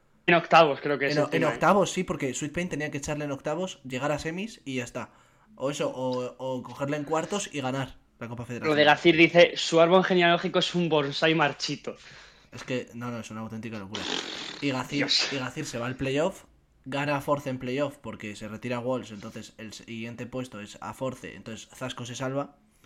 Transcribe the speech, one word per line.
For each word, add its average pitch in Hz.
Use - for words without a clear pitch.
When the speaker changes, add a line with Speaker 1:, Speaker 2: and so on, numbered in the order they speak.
Speaker 1:
En 175
octavos, 160
creo 143
que 139
es, 143
Speaker 2:
En 190
o-, -
Speaker 1:
encima, -
Speaker 2:
en 160
Speaker 1:
¿eh? -
Speaker 2:
octavos, 165
sí, 180
porque 143
Sweet 143
Pain 175
tenía 151
que 147
echarle 147
en 143
octavos, 160
llegar 131
a 147
semis 185
y 131
ya 123
está. 117
O 135
eso, 147
o, 123
o 131
cogerle 139
en 143
cuartos 160
y 147
ganar 131
la 117
Copa 120
Federación. 120
Speaker 1:
Lo 151
de 147
Gazir 151
dice, 165
"Su -
árbol 180
genealógico 175
es -
un 175
bonsai 151
marchito". 147
Speaker 2:
Es 127
que, 127
no, 120
no, 117
es 107
una 110
auténtica 110
locura. 98
Y 143
Gazir, 127
Speaker 1:
Dios. -
Speaker 2:
y 139
Gazir 127
se 127
va 117
al 131
playoff, 143
gana 143
a 185
Force -
en 127
playoff 131
porque 107
se 110
retira 120
Walls, 117
entonces 107
el 110
siguiente 117
puesto 123
es 104
a 107
Force, 120
entonces 104
Zasco 127
se 120
salva. 135